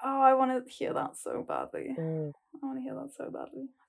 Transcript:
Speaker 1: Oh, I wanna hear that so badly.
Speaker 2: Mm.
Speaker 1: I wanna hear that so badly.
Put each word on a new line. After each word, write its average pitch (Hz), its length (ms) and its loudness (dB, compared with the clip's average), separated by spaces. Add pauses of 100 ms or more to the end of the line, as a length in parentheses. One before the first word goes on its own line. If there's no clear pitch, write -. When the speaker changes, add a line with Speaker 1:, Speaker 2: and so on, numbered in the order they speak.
Speaker 1:
Oh, 269 180 2
I 262 120 10
wanna 254 340 4
hear - 260 -4
that - 240 -2
so - 260 -4
badly. - 540 -4
Speaker 2:
Mm. 160 360 -2 (280)
Speaker 1:
I 277 40 -6
wanna 262 160 -4
hear - 140 -6
that 277 180 -10
so - 180 -8
badly. - 380 -8 (200)